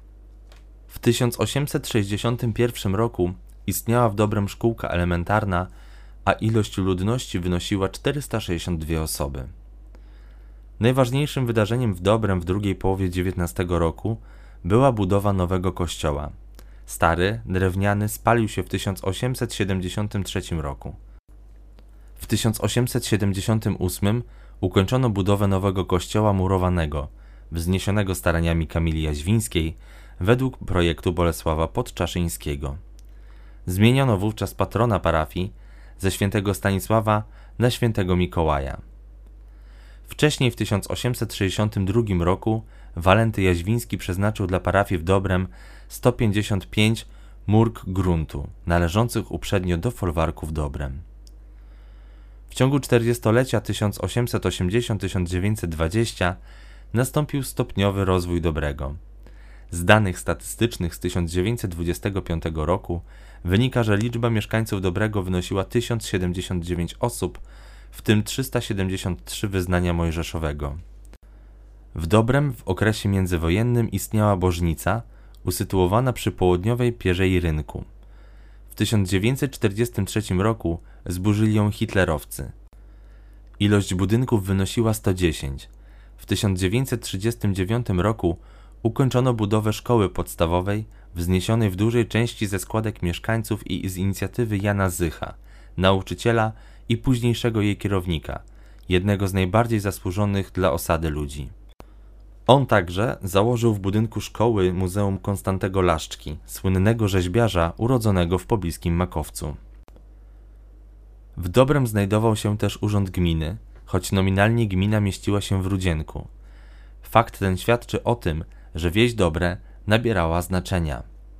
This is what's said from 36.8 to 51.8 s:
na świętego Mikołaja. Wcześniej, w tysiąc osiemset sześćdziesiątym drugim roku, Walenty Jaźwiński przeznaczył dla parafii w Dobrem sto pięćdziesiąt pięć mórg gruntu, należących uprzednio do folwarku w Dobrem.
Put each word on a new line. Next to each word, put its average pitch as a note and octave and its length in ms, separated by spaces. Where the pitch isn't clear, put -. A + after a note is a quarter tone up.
na A#2+ 120
świętego G2+ 460
Mikołaja. D#2 640
Wcześniej, C#3+ 460
w - 60
tysiąc G2+ 340
osiemset A#2+ 440
sześćdziesiątym G2+ 520
drugim G2+ 360
roku, A2 400
Walenty G2+ 460
Jaźwiński F#2 560
przeznaczył G2 480
dla F#2 140
parafii F#2+ 400
w D#2+ 40
Dobrem F#2 440
sto - 240
pięćdziesiąt G#2 580
pięć A2 360
mórg A2 400
gruntu, E2+ 600
należących F2 680
uprzednio F2+ 460
do A#2+ 120
folwarku D#2+ 560
w D#2 60
Dobrem. C#2+ 500